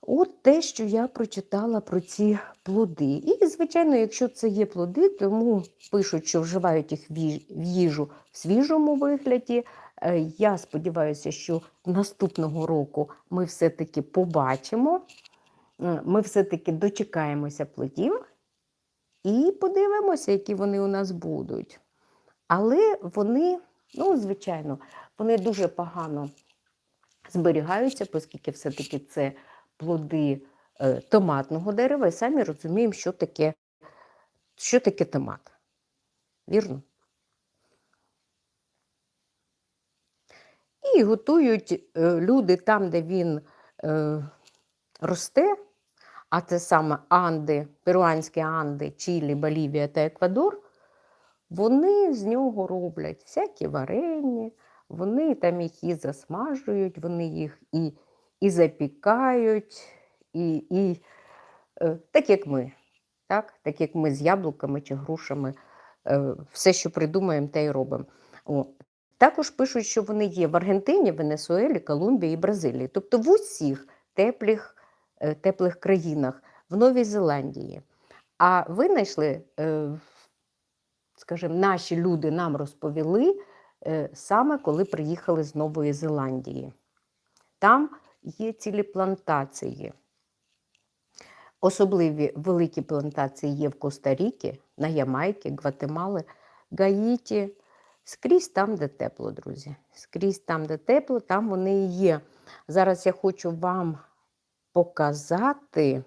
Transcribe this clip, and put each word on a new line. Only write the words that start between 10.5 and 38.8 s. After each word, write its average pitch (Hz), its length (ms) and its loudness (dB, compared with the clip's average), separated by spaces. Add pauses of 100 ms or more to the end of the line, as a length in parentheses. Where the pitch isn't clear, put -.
сподіваюся, 156 720 -4
що 165 300 -4 (240)
наступного 175 800 -2
року 151 440 -2 (200)
ми 180 140 -2
все-таки 165 580 -2
побачимо, 180 1000 0 (800)
е, 175 240 -2
ми 196 160 4
все-таки 196 520 0
дочекаємося 156 920 -4
плодів 220 580 -4 (1000)
і 254 360 2
подивимося, 392 720 0
які 202 220 -2
вони 196 260 -2
у 196 60 0
нас 196 240 -2
будуть. 165 680 -8 (680)
Але 262 540 4
вони, 240 560 0 (360)
ну, 359 220 2
звичайно, 175 640 -6 (400)
вони 226 200 2
дуже 190 300 0
погано 165 640 -8 (1000)
зберігаються, 180 800 0
оскільки - 380 -8
все-таки 139 480 -8
це 139 340 -4 (440)
плоди, 151 680 -2 (380)
е, 131 200 0
томатного 165 720 0
дерева, 262 340 0
і - 60 2
самі 262 300 0
розуміємо, 180 500 -2
що - 200 -6
таке, 156 420 -2 (1000)
що - 260 2
таке 196 240 0
томат. 127 480 -8 (960)
Вірно? 185 340 -2 (4000)